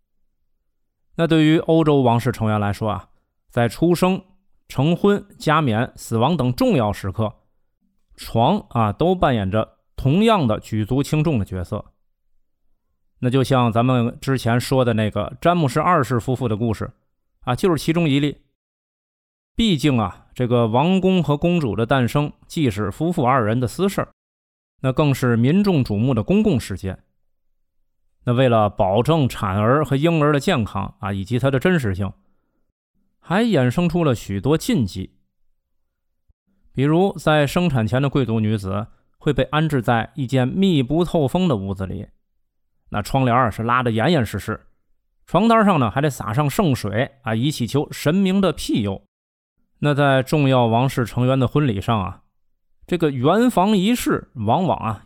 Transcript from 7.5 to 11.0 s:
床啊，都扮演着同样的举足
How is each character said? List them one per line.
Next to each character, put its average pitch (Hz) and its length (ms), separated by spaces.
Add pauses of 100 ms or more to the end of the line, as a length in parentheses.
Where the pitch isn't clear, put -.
床 139 540
啊， 110 220
都 170 220
扮 170 200
演 98 160
着 107 280 (160)
同 165 300
样 208 220
的 107 120
举 107 260
足 127 180